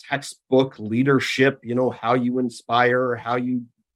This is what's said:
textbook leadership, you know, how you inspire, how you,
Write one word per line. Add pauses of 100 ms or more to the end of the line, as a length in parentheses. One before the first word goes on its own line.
textbook
leadership,
you
know,
how
you
inspire,
how
you, (320)